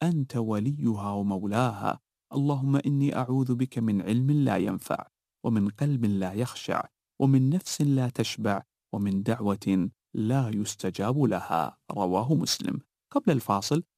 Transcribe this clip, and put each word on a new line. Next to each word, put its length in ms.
أنت 340
وليها 760
ومولاها. 880
اللهم 440
إني 400
أعوذ 380
بك 240
من 240
علم 280
لا 260
ينفع، 500
ومن 240
قلب 360
لا 280
يخشع، 520
ومن 300
نفس 320
لا 260
تشبع، 540
ومن 280
دعوة 680
لا 400
يستجاب 640
لها." 600
رواه 420
مسلم. 440
قبل 200
الفاصل 500